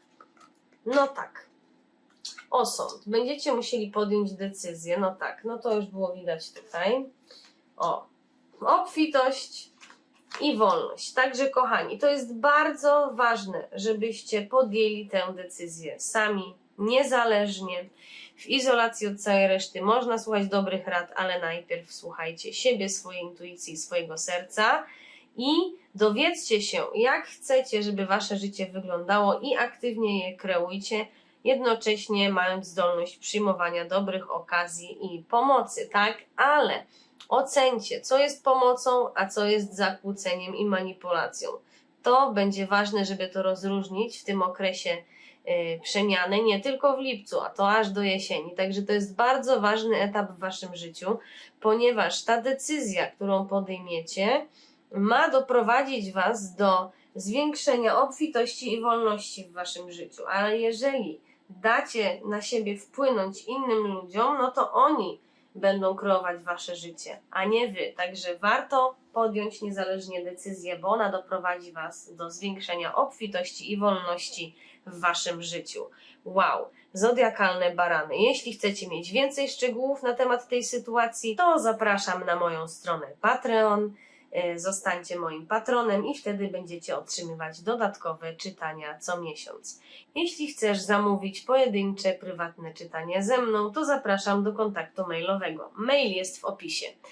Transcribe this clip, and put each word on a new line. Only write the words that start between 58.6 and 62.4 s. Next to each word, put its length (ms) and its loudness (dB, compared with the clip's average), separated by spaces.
i 80 -2
wolności 640 0
w 80 -20
waszym 400 -10
życiu. 360 -14
Ale 300 0
jeżeli 640 -2
dacie 760 0
na 180 -4